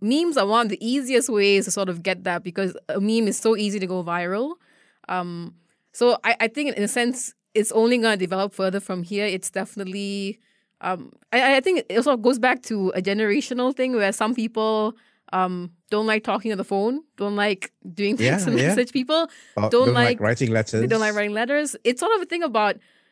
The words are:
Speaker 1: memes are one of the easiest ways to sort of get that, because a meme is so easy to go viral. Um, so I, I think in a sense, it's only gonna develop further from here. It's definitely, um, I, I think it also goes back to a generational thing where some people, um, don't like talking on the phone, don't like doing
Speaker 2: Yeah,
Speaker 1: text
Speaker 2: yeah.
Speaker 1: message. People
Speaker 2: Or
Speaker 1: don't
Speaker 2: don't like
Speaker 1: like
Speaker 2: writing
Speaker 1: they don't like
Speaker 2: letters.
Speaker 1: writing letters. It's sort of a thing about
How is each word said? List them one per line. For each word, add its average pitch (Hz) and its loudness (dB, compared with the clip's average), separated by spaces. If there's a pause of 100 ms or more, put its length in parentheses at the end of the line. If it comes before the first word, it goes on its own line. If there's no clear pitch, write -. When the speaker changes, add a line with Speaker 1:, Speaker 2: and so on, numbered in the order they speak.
Speaker 1:
memes 294 2
are 202 4
one 226 2
of 202 -2
the 208 -6
easiest 254 0
ways 202 4
to 196 -6
sort 196 -2
of 170 -6
get 185 -4
that, 175 -2
because 185 -4 (120)
a - -4
meme 220 2
is 190 -2
so 220 2
easy 208 -2
to 190 -4
go 180 -4
viral. 180 -4 (540)
Um, 175 -6 (380)
so 240 2
I, 226 2
I 226 0
think 277 -4
in 202 -2
a 202 0
sense, 247 -4 (180)
it's 214 0
only 233 4
gonna 220 2
develop 190 -2
further 190 -2
from 185 -8
here. 202 -4
It's 190 -4
definitely, 202 -6 (420)
um, 180 -6 (200)
I, 262 4
I 269 4
think 339 2
it 190 -2
also 254 4
goes 233 2
back 254 0
to 196 0
a 185 -2
generational 220 0
thing 254 0
where 202 2
some 226 0
people, 220 0 (380)
um, 180 -2 (180)
don't 214 0
like 214 0
talking 214 -2
on 196 -4
the 190 -6
phone, 220 -2 (140)
don't 202 -4
like 202 -2 (200)
doing 202 -2
Speaker 2:
Yeah, 120 4
Speaker 1:
text 190 -2
Speaker 2:
yeah. - 0 (140)
Speaker 1:
message. 240 0
People 311 0 (280)
Speaker 2:
Or 107 0
Speaker 1:
don't - 0
Speaker 2:
don't 247 4
like 240 2
Speaker 1:
like - -
Speaker 2:
writing 113 2
Speaker 1:
they 110 2 (240)
don't 220 2
like 214 0
Speaker 2:
letters. 208 -4
Speaker 1:
writing 208 -2
letters. 277 -2
It's 247 2
sort 427 2
of 370 -2
a - -4
thing 339 -4
about 214 0 (360)